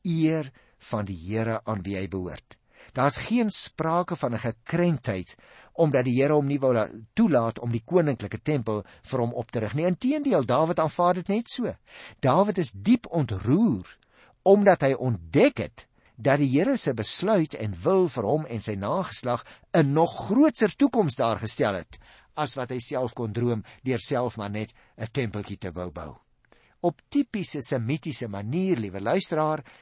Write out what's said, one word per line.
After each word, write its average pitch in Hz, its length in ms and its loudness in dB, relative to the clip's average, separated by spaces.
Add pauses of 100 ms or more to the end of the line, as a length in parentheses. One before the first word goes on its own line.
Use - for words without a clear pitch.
eer 160 480 0 (380)
van 104 160 -2
die 92 120 -8
Here 110 480 -2
aan 104 180 -4
wie 98 140 -4
hy 95 100 -6
behoort. 90 480 -8 (400)
Daar's 135 320 0
geen 226 240 2
sprake 170 640 -2
van 123 180 -4
'n 110 60 -4
gekrenktheid 123 960 -2 (380)
omdat 139 300 4
die 127 180 2
Here 147 120 4
hom 147 140 4
nie 143 120 0
wou 131 140 2
la-, 110 160 2 (240)
toelaat 131 460 2
om 117 120 -4
die 117 140 -2
koninklike 143 560 0
tempel 113 420 -2 (200)
vir - 160 -4
hom 120 140 0
op 120 180 -8
te 123 80 -2
rig 107 140 -4
nie. 151 120 -2
Inteendeel, 247 600 0
Dawid 160 340 2
aanvaar 175 340 2
dit 180 140 -4
net 220 220 -2
so. 220 240 -4 (460)
Dawid 180 380 4
is 165 140 -2
diep 98 360 2
ontroer 131 880 0 (460)
omdat 196 380 6
hy 139 120 2
ontdek 123 640 2
het - 300 -8 (280)
dat 135 240 2
die 139 100 4
Here 190 280 2
se 147 160 0
besluit 165 600 0
en 107 300 -6
wil 185 240 4
vir 131 160 -4
hom 143 220 0
en 117 160 -6
sy 104 140 -4
nageslag 120 720 -4 (280)
'n 143 200 4
nog 165 220 2 (120)
grootser 233 480 4
toekoms 214 400 2
daar 113 240 0
gestel 110 340 0
het - 260 -10 (360)
as 151 200 -4
wat 127 160 -6
hy 127 80 -4
self 127 340 -4
kon 113 200 -6
droom 120 300 -2 (200)
deur 123 160 -2
self 123 380 -2
maar 101 140 -6
net 107 220 -8 (240)
'n 110 140 -8
tempeltjie 104 460 -6
te 92 140 -10
wou 90 200 -8
bou. 76 260 -14 (600)
Op 170 300 -4
typiese 202 520 -4
semitiese 131 680 -4
manier, 127 520 -2
liewe 98 220 -6
luisteraar, 156 600 -2 (180)